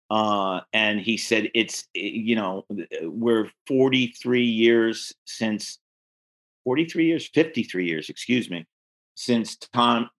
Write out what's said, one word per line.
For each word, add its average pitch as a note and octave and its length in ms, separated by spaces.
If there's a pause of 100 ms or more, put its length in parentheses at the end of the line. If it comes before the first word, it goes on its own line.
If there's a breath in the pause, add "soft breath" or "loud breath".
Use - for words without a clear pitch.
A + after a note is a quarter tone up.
(100)
Uh, G#2 500 (120)
and G#2+ 280
he G#2+ 160
said, G#2+ 380
"It's, - 400
you G#2+ 420
know, F#2+ 280 (380)
we're A2 460 (180)
forty-three B2+ 800
years A#2 680 (120)
since, - 560 (800)
forty-three D#3+ 440
years, E3 200
fifty-three A#2+ 600
years, D#2+ 240
excuse - 400
me, E2+ 160 (500)
since A#2 400
Tom, A#2+ 640